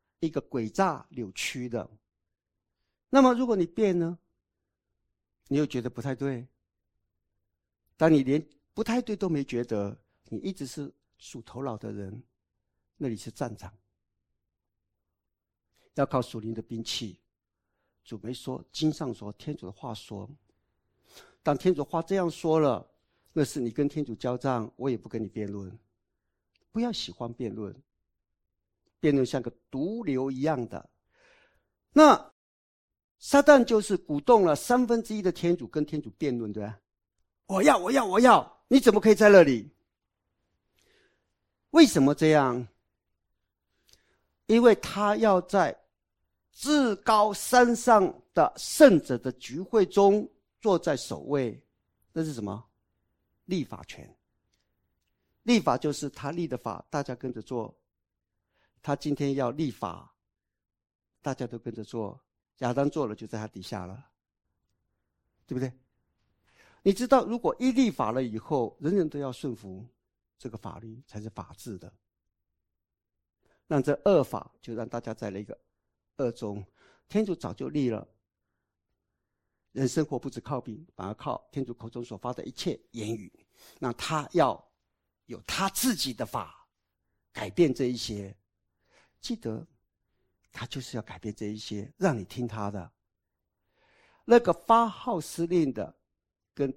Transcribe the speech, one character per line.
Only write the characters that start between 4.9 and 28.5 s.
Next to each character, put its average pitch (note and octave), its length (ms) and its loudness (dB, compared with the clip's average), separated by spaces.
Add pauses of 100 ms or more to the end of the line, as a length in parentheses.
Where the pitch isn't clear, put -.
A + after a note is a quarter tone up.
你 C#3 100 -2
又 D3+ 80 0
觉 B2+ 160 -6
得 A#2+ 80 -8
不 - 100 -12
太 C3 140 -6
对。 B2+ 320 -6 (1500)
当 D#3+ 140 4
你 D3 120 6
连 C#3 200 -2 (300)
不 G#3+ 100 -6
太 A#3+ 200 -2
对 A3 120 -8
都 F#3+ 140 -4
没 D3 160 -4
觉 A#2+ 200 -6
得， G2+ 300 -4 (360)
你 A2+ 80 -10
一 F#3+ 140 -8
直 D3 140 -12
是 C#3+ 240 -12 (280)
属 - 240 -18
头 - 200 -14
脑 B2+ 140 -8
的 G#2+ 160 -12
人， G2+ 300 -12 (720)
那 D#3 120 -8
你 A2+ 80 -6
是 - 140 -16
站 A#2 240 -10
长。 - 160 -18 (2250)
要 C#3 120 -2
靠 B2+ 160 -2
属 A#2+ 180 -12
灵 A2 140 -10
的 A2 80 -8
兵 A2+ 200 -10
器。 G2+ 380 -10 (840)
主 A2+ 200 -16
没 A#2 100 -10
说， C3 400 -12
经 D#3 180 -2
上 C#3 220 -6
说， G#2 200 -14
天 - 220 -12
主 - 120 -14
的 G2 60 -12
话 A#2+ 200 -14
说。 G2+ 380 -14 (1120)
当 C#3+ 140 0
天 F#3 180 0
主 C#3+ 80 -4
话 E3 200 -4
这 F#3+ 140 -4
样 F3 140 -2
说 D#3+ 300 0
了， B2 260 0 (460)
那 D#3+ 100 0
是 C#3 180 -4
你 A#2+ 100 -4
跟 C#3+ 180 -2
天 D3+ 160 -6
主 B2 100 -10
交 B2 220 -4
战， B2 400 -4
我 C3+ 140 -4
也 A#2+ 80 -2
不 - 100 -20
跟 A2 140 -6
你 G#2 40 -6
辩 G#2 240 -10
论。 G2 240 -12 (960)
不 A3 100 -6
要 A#3+ 120 -4
喜 - 180 -10
欢 A#2 220 -10
辩 A#2 220 -8
论， G#2 200 -10 (1300)